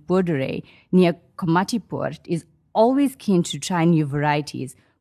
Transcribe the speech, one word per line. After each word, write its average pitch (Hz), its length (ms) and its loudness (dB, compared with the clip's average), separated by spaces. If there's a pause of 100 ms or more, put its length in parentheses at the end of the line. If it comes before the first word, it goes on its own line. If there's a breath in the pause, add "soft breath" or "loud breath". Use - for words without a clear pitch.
Boerdery 175 560 -2 (300 soft breath)
near 180 240 4 (200)
Komatipoort 165 920 -4
is 170 160 -4 (280)
always 262 440 2
keen 185 260 2
to 233 160 -6
try 165 260 -2
new 160 220 4
varieties, 147 720 -4 (240)